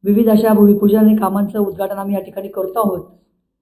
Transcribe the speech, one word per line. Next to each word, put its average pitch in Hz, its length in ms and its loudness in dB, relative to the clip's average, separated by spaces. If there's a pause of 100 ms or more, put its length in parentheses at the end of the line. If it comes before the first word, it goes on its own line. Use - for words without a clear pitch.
विविध 208 260 2
अशा 220 240 2
भूमिपूजन 208 440 4
आणि 214 180 4
कामांचं 202 440 -4
उद्घाटन 196 380 -6
आम्ही 196 180 -6
या 185 60 -4
ठिकाणी 196 260 -14
करतो 190 320 -8
आहोत. 190 200 -2 (640)